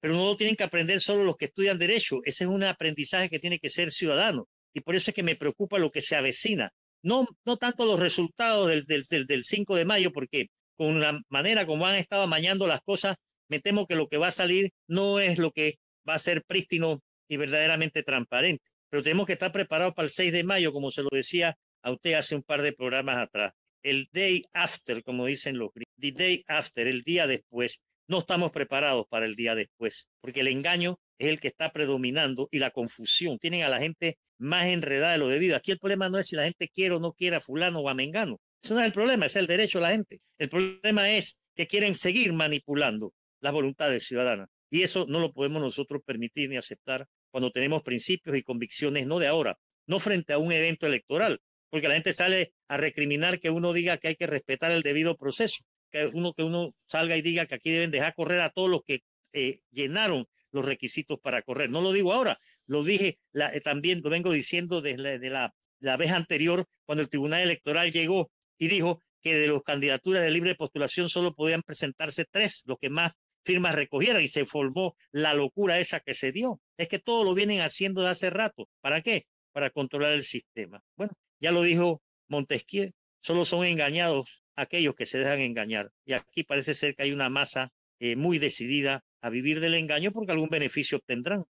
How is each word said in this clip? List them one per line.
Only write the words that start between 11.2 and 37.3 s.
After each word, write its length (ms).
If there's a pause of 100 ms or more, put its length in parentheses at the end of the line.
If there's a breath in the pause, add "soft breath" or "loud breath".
manera 380
como 180
han 100
estado 280
amañando 440
las 140
cosas, 360 (320)
me 100
temo 260
que 100
lo 120
que 100
va 100
a 40
salir 400 (160)
no 320
es 180
lo 140
que 260 (300)
va 80
a 40
ser 240
prístino 580 (260)
y 100
verdaderamente 680
transparente. 600 (260)
Pero 140
tenemos 220
que 80
estar 180
preparados 420
para 120
el 40
seis 220
de 120
mayo, 300
como 180
se 120
lo 80
decía 460 (260)
a 80
usted 220
hace 220
un 80
par 180
de 120
programas 440
atrás. 360 (280)
El 300
day 420
after, 500
como 220
dicen 320
los 160
gringos, 260
the 120
day 360
after, 400
el 140
día 240
después. 560 (260)
No 120
estamos 320
preparados 580
para 160
el 100
día 200
después, 520 (140)
porque 200
el 80
engaño 500 (180)
es 120
el 100
que 80
está 240
predominando 800
y 80
la 120
confusión. 680
Tienen 240
a 60
la 100
gente 380 (200)
más 300
enredada 460
de 60
lo 100
debido. 260
Aquí 160
el 80
problema 300
no 80
es 100
si 80
la 80
gente 240
quiere 280
o 40
no 140
quiere 240